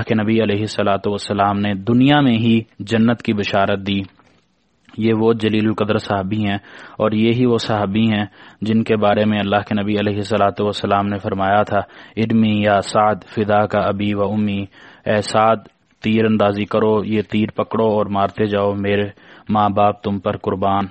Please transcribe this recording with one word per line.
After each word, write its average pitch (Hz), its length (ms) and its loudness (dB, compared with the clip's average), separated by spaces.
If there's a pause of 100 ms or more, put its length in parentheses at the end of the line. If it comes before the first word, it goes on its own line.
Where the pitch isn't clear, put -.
کے 117 80 2
نبی 110 260 2
علیہ 104 180 0
الصلوۃ 101 480 -2
والسلام 101 520 0
نے 104 140 -2
دنیا 123 480 4
میں 123 160 4
ہی 113 240 2 (180)
جنت 113 420 0
کی 117 120 -2
بشارت 98 540 -2
دی۔ 98 140 -2 (960)
یہ 110 160 2
وہ 113 200 4
جلیل 107 340 0
القدر 107 300 0
صحابی 104 480 -2
ہیں 101 120 -2 (400)
اور 107 140 0
یہی 117 340 2
وہ 120 120 2
صحابی 107 460 -2
ہیں 107 220 0 (360)
جن 110 220 0
کے 113 120 0
بارے 104 300 2
میں 107 140 0
اللہ 98 160 0
کے 101 260 -2
نبی 104 180 -2
علیہ 104 160 -2
الصلوۃ 101 500 0
والسلام 101 420 -2
نے 101 100 -4
فرمایا 98 460 0
تھا، 104 140 -2 (400)
"ارمی 110 440 2
یا 101 200 2
سعد 107 340 2 (120)
فدا 104 380 0
کا 104 140 -2
ابی 101 340 -2
و 101 100 -2
امی"، 101 420 -2 (400)
"اے 107 160 0
سعد، 110 340 2 (480)
تیر 110 220 2
اندازی 104 400 2
کرو، 107 400 0
یہ 107 160 -2
تیر 107 340 -2
پکڑو 113 300 -2
اور 107 200 0
مارتے 98 400 -2
جاؤ، 101 280 0
میرے 101 340 -2 (420)
ماں 104 200 2
باپ 104 320 0
تم 101 180 -4
پر 104 180 -4
قربان۔" 98 540 -2